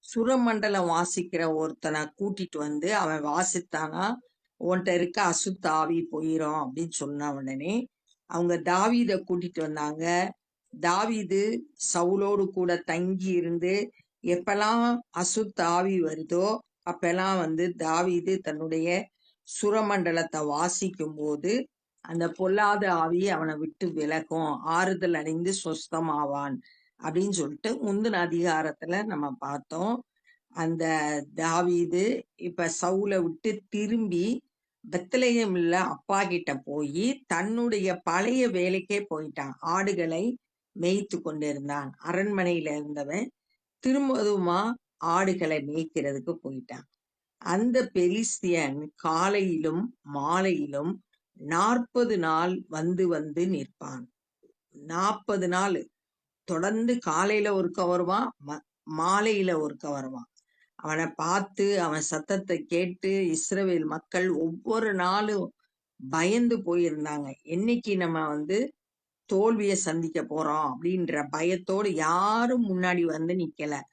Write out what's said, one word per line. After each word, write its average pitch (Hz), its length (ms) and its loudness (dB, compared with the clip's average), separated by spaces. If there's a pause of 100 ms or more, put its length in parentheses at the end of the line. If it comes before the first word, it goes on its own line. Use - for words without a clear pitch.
(140)
சுரமண்டலம் 226 720 2
வாசிக்கிற 170 640 0
ஒருத்தனை 156 460 -2
கூட்டிட்டு 190 580 -4
வந்து 151 360 -2
அவன் 156 300 0
வாசித்தானா, 170 880 -2 (500)
"உன்கிட்ட 185 300 2
இருக்க 175 280 2
அசுத்த 180 480 2
ஆவி 165 420 2
போயிரும்" 156 540 -2
அப்படின்னு 156 240 -6
சொன்ன 143 440 -4
உடனே 139 540 -4 (380)
அவங்க 175 300 2
தாவீதை 196 720 2
கூட்டிட்டு 180 320 -2
வந்தாங்க. 160 760 -2 (460)
தாவீது 208 920 0 (240)
சவுலோடு 196 540 2
கூட 180 280 0
தங்கி 180 540 -2
இருந்து 175 600 0 (320)
எப்பெல்லாம் 208 760 2 (120)
அசுத்த 196 540 -2
ஆவி 180 380 2
வருதோ 170 560 0 (320)
அப்பெல்லாம் 185 480 0
வந்து 170 360 0
தாவீது 175 680 2
தன்னுடைய 160 680 -2 (540)
சுரமண்டலத்தை 185 840 2
வாசிக்கும் 160 680 -2
போது 151 540 -2 (320)
அந்த 165 280 -2
பொல்லாத 196 640 2
ஆவி 170 360 2
அவனை 160 280 0
விட்டு 160 360 -4
விலகும், 156 680 -2
ஆறுதல் 175 540 2
அடைந்து 160 400 -2 (100)
சொஸ்தமாவான் 147 920 -2 (460)
அப்படின்னு 175 280 0
சொல்லிட்டு 185 440 -2
முந்தின 208 520 0
அதிகாரத்துல 165 800 0
நம்ம 147 340 -4
பார்த்தோம். 165 680 -4 (440)
அந்த 165 360 -2 (500)
தாவீது 175 1000 2
இப்ப 175 460 -4
சவுலை 190 420 2
விட்டு 185 460 -2
திரும்பி 208 760 0 (480)
பெத்லெகேம்ல 196 800 2
அப்பா 196 540 2
கிட்ட 175 320 -2
போயி 151 720 -2
தன்னுடைய 202 680 0
பழைய 220 520 2
வேலைக்கே 190 560 0 (100)
போயிட்டான். 151 440 -8
ஆடுகளை 180 800 0 (420)
மேய்த்து 190 420 0
கொண்டிருந்தான். 143 800 -6
அரண்மனையில 175 760 0
இருந்தவன் 147 540 -4 (560)
திரும்பவுமா 220 840 2 (240)
ஆடுகளை 170 680 0
மேய்க்கிறதுக்கு 147 800 -4
போயிட்டான். 131 400 -10 (520)
அந்த 233 580 2
பெலிஸ்தியன் 175 1000 0
காலையிலும் 175 1000 0 (180)
மாலையிலும் 156 880 0 (280)
நாற்பது 226 840 0
நாள் 165 500 0
வந்து 175 400 0
வந்து 156 380 0
நிற்பான். 139 580 -6 (680)
நாற்பது 180 800 -2
நாள் 185 400 0 (560)
தொடர்ந்து 220 540 0
காலையில 202 560 0
ஒருக்க 180 300 0
வருவான், 180 520 0 (100)
ம-, 151 140 -10 (360)
மாலையில 185 640 2
ஒருக்க 147 300 -6
வருவான். 131 400 -8 (440)
அவனை 156 320 -2
பார்த்து 196 760 0
அவன் 156 200 0
சத்தத்தை 170 640 -2
கேட்டு 180 460 -2
இஸ்ரவேல் 185 760 0
மக்கள் 180 460 -2
ஒவ்வொரு 196 640 0
நாளும் 196 580 0 (580)
பயந்து 220 480 4
போயிருந்தாங்க. 151 760 -2 (100)
என்னைக்கு 208 520 0
நம்ம 165 320 0
வந்து 165 460 -2 (500)
தோல்வியை 208 520 2
சந்திக்க 165 460 -2
போறோம் 151 500 -2
அப்படின்ற 160 580 -2
பயத்தோடு 180 640 0
யாரும் 208 720 2
முன்னாடி 180 340 2
வந்து 165 320 0
நிக்கல. 151 460 -4 (120)